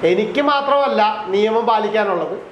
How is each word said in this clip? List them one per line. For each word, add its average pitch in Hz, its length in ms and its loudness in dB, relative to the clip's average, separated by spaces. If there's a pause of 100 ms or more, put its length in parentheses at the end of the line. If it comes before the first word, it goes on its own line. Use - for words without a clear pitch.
(100)
എനിക്ക് 214 420 0
മാത്രമല്ല 277 480 0 (340)
നിയമം 220 360 2
പാലിക്കാനുള്ളത് 202 640 0 (160)